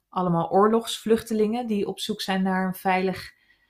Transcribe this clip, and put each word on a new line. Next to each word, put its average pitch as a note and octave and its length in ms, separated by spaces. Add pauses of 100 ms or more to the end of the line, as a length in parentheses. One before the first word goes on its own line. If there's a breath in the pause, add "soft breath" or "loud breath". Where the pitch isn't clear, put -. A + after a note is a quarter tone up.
allemaal E3+ 420
oorlogsvluchtelingen A3 1160
die G#3 200
op - 140
zoek G#3+ 200
zijn F#3+ 220
naar F#3+ 240
een F#3 80
veilig, F#3 580 (380)